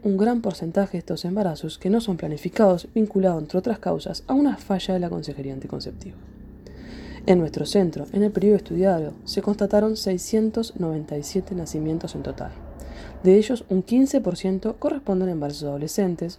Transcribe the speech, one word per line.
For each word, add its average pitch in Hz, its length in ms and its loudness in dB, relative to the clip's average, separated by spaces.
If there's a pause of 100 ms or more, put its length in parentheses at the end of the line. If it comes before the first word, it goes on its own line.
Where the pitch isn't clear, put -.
un 196 140 2
gran 233 240 2
porcentaje 190 500 -2
de 180 60 -4
estos 170 260 -6
embarazos 175 540 -2
que 185 100 -2
no 226 140 4
son 185 160 -2
planificados, 170 760 2
vinculado, 190 440 2
entre 156 200 -2
otras 208 200 -2
causas, 170 480 -4
a 262 80 0
una 277 240 4
falla 190 340 -2
de 185 80 2
la 175 80 -2
Consejería 139 460 -6
Anticonceptiva. - 600 -10 (1080)
En 185 140 8
nuestro 156 260 0
centro, 175 480 2
en 202 100 2
el 208 80 4
periodo 202 260 6
estudiado, 170 580 2 (100)
se - 160 -2
constataron 208 560 2
seiscientos 220 840 0
noventa 156 380 -2
y 147 60 -4
siete 185 320 -4
nacimientos 160 600 -4
en 143 80 -8
total. - 300 -8 (720)
De 190 120 10
ellos, 226 320 2
un 185 140 2
quince 269 380 4
por 175 160 -2
ciento 190 420 -2
corresponden 202 500 0
a 180 40 -2
embarazos 147 320 -4
adolescentes, 165 760 -2